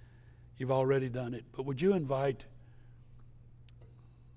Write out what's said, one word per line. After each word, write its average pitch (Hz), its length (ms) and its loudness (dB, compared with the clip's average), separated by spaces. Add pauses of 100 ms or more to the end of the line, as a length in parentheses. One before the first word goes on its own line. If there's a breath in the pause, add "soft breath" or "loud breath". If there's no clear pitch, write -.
(580 soft breath)
You've 131 140 -4
already 131 380 4
done 123 240 -6
it. 113 180 -10
But 135 140 -8
would 139 160 -4
you 196 120 6
invite 139 520 0 (1900 soft breath)